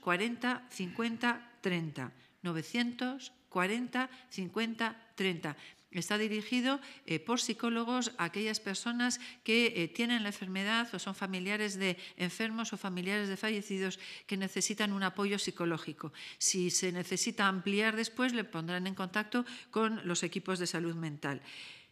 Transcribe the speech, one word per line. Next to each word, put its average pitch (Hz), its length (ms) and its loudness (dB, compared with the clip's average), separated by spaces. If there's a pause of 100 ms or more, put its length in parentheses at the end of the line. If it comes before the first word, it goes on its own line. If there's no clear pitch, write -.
cuarenta 233 680 0
cincuenta 226 920 -2
treinta. 165 500 -2 (300)
Novecientos 240 880 -2 (160)
cuarenta 240 640 2 (180)
cincuenta 220 720 -2 (140)
treinta. 170 420 0 (360)
Está 185 240 0
dirigido, 220 640 2 (240)
eh, - 160 0
por 240 180 2
psicólogos 233 760 0
a 175 80 0
aquellas 214 360 0
personas 240 600 0 (240)
que, 233 320 6
eh, 165 120 2
tienen 233 340 2
la 202 80 0
enfermedad 202 640 0
o 180 40 -4
son 196 160 -4
familiares 196 640 -2
de 190 220 2 (180)
enfermos 220 560 -2
o 202 80 -6
familiares 196 480 0
de 190 80 -2
fallecidos 196 640 0 (240)
que 202 140 -2
necesitan 202 560 0
un 196 80 0
apoyo 202 360 2
psicológico. 165 760 -2 (240)
Si 180 320 4
se 180 220 2
necesita 185 540 2
ampliar 202 480 4
después, 233 380 0
le 226 120 0
pondrán 175 420 -2
en 190 80 -4
contacto 214 500 0 (260)
con 220 380 2
los 170 140 2
equipos 180 360 -2
de 175 80 0
salud 170 300 0
mental. 147 460 -4 (500)